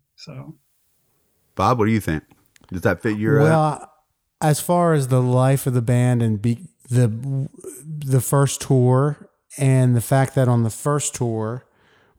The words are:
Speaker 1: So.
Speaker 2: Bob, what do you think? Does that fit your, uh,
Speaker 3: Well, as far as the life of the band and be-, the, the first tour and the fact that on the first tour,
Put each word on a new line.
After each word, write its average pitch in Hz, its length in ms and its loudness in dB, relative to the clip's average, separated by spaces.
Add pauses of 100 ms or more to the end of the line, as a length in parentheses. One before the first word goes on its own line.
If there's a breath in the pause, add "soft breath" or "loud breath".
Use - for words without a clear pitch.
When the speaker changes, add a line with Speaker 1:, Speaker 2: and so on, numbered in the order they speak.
(140)
Speaker 1:
So. 143 400 -20 (1000)
Speaker 2:
Bob, 113 240 2
what 104 60 2
do 110 40 2
you 113 80 2
think? 78 240 -2 (500)
Does 90 100 -8
that 95 200 0
fit 107 160 -2
your, 135 220 2
uh, 147 60 4
Speaker 3:
Well, 156 460 0 (480)
as 156 200 2
far 175 340 2
as 135 140 0
the 127 140 2
life 127 440 2
of 127 80 0
the 123 80 0
band 123 400 2
and 110 180 0
be-, 120 280 -2 (200)
the, 123 600 -2 (360)
the 147 360 -2
first 139 400 0
tour 131 680 0 (280)
and 131 400 2
the 117 40 0
fact 135 340 0
that 131 140 2
on 120 140 2
the 113 80 -2
first 143 440 -4
tour, 113 500 -6 (540 soft breath)